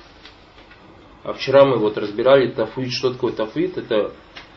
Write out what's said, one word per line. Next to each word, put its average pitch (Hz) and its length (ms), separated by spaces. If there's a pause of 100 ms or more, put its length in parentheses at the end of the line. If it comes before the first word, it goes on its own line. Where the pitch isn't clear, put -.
(1200)
А 107 100
вчера 139 320
мы 131 120
вот 107 200
разбирали 117 520
тафуид. 123 420
Что 127 200
такое 120 220
тафуид? 151 440
Это 107 340 (460)